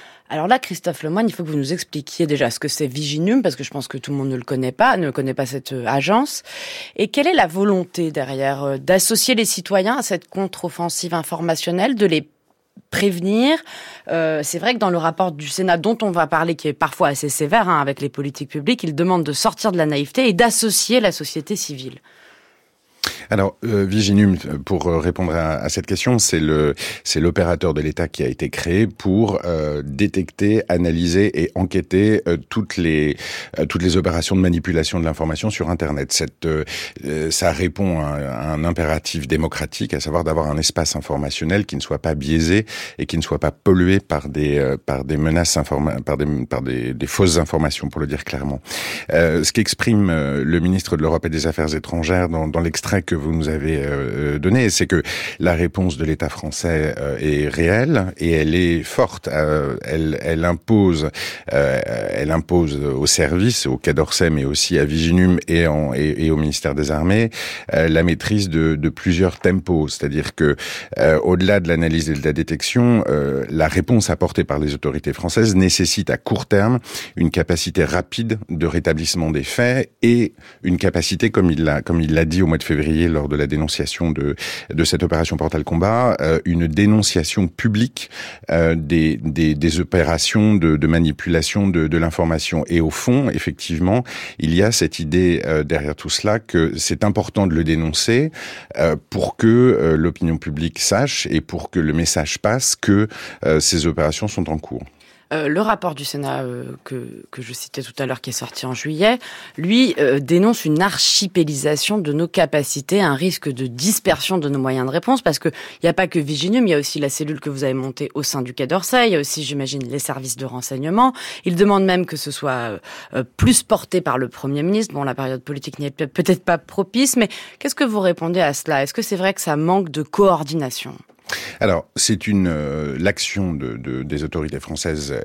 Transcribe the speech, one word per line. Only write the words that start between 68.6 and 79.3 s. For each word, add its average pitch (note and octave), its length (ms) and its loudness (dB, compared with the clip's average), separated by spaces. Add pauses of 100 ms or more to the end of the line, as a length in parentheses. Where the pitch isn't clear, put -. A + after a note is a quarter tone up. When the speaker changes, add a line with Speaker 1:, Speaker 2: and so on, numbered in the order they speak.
Speaker 2:
de D2+ 120 0
plusieurs F2 520 0
tempos. F2+ 480 2
C'est-à-dire C#2+ 460 -4
que, D2 220 2 (420)
euh, D2+ 220 6
au-delà F#2 400 4
de E2 80 -2
l'analyse E2 420 2
et D2+ 40 -2
de C#2+ 100 -4
la D#2 80 4
détection, G#2+ 760 2
euh, C#2 400 0
la D#2 200 2
réponse G2+ 420 2
apportée D#2+ 340 0
par C#2+ 140 -2
les D2 160 0
autorités C#2+ 380 -4
françaises G2+ 440 2
nécessite F#2 540 2
à - 80 0
court - 280 -4
terme G#2+ 320 4 (380)
une E2+ 140 2
capacité E2+ 540 0
rapide A2 540 -2 (100)
de E2 180 -2
rétablissement D#2+ 640 0